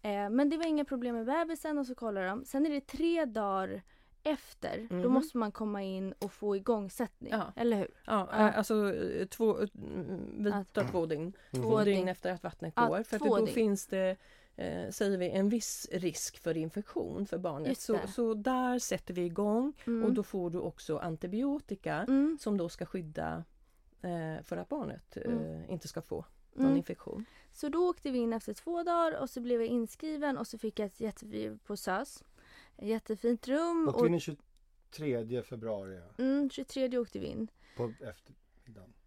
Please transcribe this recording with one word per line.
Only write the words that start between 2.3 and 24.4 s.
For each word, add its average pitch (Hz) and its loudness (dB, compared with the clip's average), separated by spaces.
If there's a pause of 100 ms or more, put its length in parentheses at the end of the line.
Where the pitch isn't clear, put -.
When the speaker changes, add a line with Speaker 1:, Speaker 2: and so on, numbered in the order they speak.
Speaker 1:
Sen 277 2
är 311 2
det - -2
tre 330 2
dagar 196 -2 (400)
efter, - -4
Speaker 2:
Mhm. 180 0
Speaker 1:
då 247 4
måste 262 4
man 214 0
komma 208 -4
in 190 -4
och 202 -6
få 208 0
igångsättning, 208 -2
Speaker 2:
Ja. 208 -2
Speaker 1:
eller 233 4
hur? 190 0 (160)
Speaker 2:
Ja, 196 2
Speaker 1:
Ja. 214 8
Speaker 2:
eh, - 4
alltså, 208 2
eh, - -2
två, 220 2
eh, 208 0
mm, - -8 (100)
vi 208 2
Speaker 1:
Ja. 202 -2
Speaker 2:
tar - 0
två 170 0
dygn. 156 -2
Speaker 3:
Mm. 180 -6 (160)
Speaker 2:
Två 135 0
Speaker 1:
Två 220 6
Speaker 2:
dygn 202 4
Speaker 1:
dygn. 185 2
Speaker 2:
efter 180 -4
att 180 -6
vattnet 165 -8
Speaker 1:
Ja, 233 6
Speaker 2:
går. 190 2
För 220 -4
att 202 -2
Speaker 1:
två 208 4
Speaker 2:
då 220 6
Speaker 1:
dygn. - -2
Speaker 2:
finns 208 4
det, 190 0 (400)
eh, - -4
säger 196 0
vi, 180 0
en 196 4
viss - -2
risk - -2
för 165 0
infektion 180 -4
för - -4
barnet. 160 -2
Speaker 1:
Just 262 -2
Speaker 2:
Så, 233 0
Speaker 1:
det. 196 0
Speaker 2:
så 226 0
där 254 2
sätter - -4
vi 175 0
igång 208 2 (140)
Speaker 1:
Mm. 233 2
Speaker 2:
och 220 6
då 233 2
får 180 -2
du 175 -2
också 160 -4
antibiotika 196 -2
Speaker 1:
Mm. 269 4
Speaker 2:
som 208 0
då 170 0
ska - -8
skydda, 160 -4 (580)
eh, 165 -4